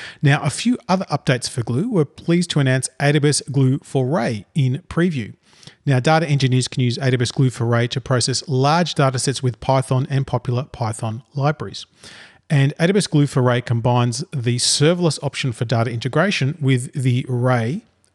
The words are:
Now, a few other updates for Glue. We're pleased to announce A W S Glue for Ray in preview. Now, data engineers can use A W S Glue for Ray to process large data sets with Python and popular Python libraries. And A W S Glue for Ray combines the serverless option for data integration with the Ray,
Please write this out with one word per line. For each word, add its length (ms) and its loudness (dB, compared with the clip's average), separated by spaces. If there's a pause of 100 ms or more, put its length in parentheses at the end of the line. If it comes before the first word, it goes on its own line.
(220)
Now, 200 4
a 80 0
few 280 0 (100)
other 240 0
updates 380 -2
for 120 -6
Glue. 280 -2
We're 160 2
pleased 460 -2
to 100 2
announce 260 2 (140)
A 100 2
W 180 4
S 120 0 (100)
Glue 280 2
for 260 -2
Ray 400 -2 (100)
in 320 0
preview. 460 -2 (520)
Now, 140 2
data 260 2
engineers 440 2
can 120 -4
use 160 0
A 140 0
W 100 2
S 120 -2
Glue 160 2
for 160 -6
Ray 240 0
to 100 -4
process 480 -2
large 480 2
data 240 0
sets 240 -4
with 160 -2
Python 500 0
and 160 0
popular 380 -4
Python 600 -6 (120)
libraries. 500 -4 (640)
And 300 4
A 80 2
W 100 4
S 100 0
Glue 200 4
for 140 0
Ray 180 2
combines 720 0
the 240 -2
serverless 640 0
option 300 -4
for 140 -4
data 260 0
integration 680 -2
with 320 0
the 340 0
Ray, 540 0 (340)